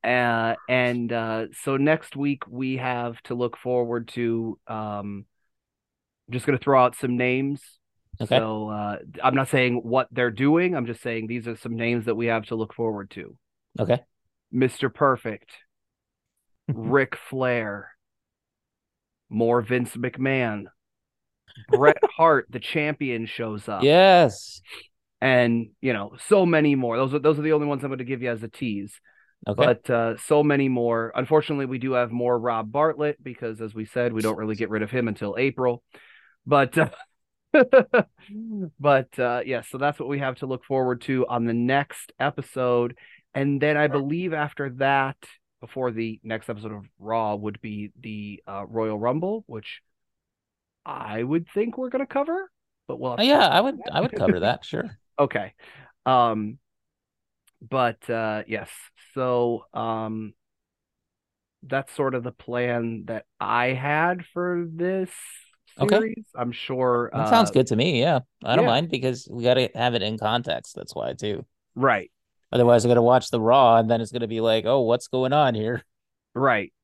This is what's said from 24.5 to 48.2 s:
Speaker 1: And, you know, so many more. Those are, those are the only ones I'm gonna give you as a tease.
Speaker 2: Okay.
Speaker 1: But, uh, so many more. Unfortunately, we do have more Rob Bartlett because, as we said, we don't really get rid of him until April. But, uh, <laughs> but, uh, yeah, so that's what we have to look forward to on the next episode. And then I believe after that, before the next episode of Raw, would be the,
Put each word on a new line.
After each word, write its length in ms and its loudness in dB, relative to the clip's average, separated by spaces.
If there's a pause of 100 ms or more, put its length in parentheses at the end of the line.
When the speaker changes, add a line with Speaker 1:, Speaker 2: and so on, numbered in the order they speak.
Speaker 1:
And, 500 2 (100)
you 120 0
know, 240 -6 (120)
so 160 6
many 300 4
more. 220 0
Those 180 0
are, 40 0
those 200 4
are 40 -4
the 100 2
only 140 2
ones 180 -4
I'm 60 -4
gonna 140 -6
give 180 -6
you 80 -4
as 120 -6
a 60 -12
tease. 440 -6 (560)
Speaker 2:
Okay. 160 2
Speaker 1:
But, 260 0
uh, 280 0
so 240 2
many 260 2
more. 460 0
Unfortunately, 520 0
we 120 -8
do 140 -4
have 180 0
more 280 0
Rob 340 -4
Bartlett 500 -2
because, 380 -10
as 140 -10
we 100 -8
said, 280 -2
we 100 -2
don't 140 0
really 200 -4
get 140 -4
rid 120 -2
of 80 -4
him 180 -2
until 300 -6
April. 440 0 (640)
But, 320 4
uh, 100 4 (640)
<laughs> 500 6 (800)
but, 380 2
uh, 260 0
yeah, 180 -4
so 160 -12
that's 200 0
what 100 -8
we 100 -4
have 180 -4
to 100 -8
look 180 -8
forward 380 0
to 260 0
on 160 -2
the 100 0
next 640 -2
episode. 800 -2 (380)
And 260 -2
then 160 2
I 120 2
believe 440 -2
after 440 -6
that, 400 0 (440)
before 320 -4
the 300 -6
next 260 -8
episode 240 -10
of 120 -14 (140)
Raw, 360 -2
would 260 -8
be 300 -10 (100)
the, 460 -12